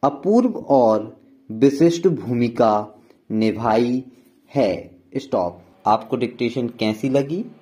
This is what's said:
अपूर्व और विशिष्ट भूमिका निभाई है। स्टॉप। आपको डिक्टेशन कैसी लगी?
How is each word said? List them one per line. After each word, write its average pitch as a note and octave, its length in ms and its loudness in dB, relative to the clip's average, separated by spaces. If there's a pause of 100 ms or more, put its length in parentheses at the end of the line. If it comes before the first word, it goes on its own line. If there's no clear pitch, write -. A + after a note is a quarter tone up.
अपूर्व G#3 500 2
और A2 680 2 (300)
विशिष्ट C#3 560 2
भूमिका A#2 920 0 (300)
निभाई A2 720 0 (520)
है। G2 440 -2 (180)
स्टॉप। F#2 440 -6 (240)
आपको A2+ 320 0
डिक्टेशन A#2+ 500 -4
कैसी A2 420 -4
लगी? C#3+ 360 -2 (160)